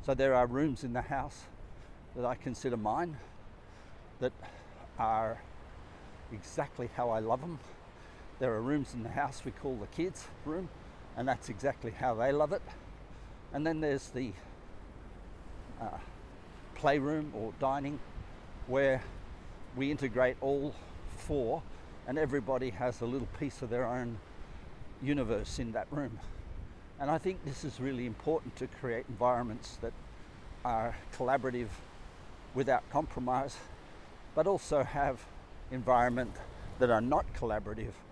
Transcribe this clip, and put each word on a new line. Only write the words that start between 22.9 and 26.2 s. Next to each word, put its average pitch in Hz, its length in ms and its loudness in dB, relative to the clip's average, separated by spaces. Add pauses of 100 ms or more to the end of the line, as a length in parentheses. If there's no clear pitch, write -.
a 117 40 0
little 123 220 0 (120)
piece 143 220 -2
of 120 80 -4
their 120 160 2
own 120 340 -2 (840)
universe 127 580 2
in 117 140 -2
that 110 180 0
room. 135 280 -2 (800)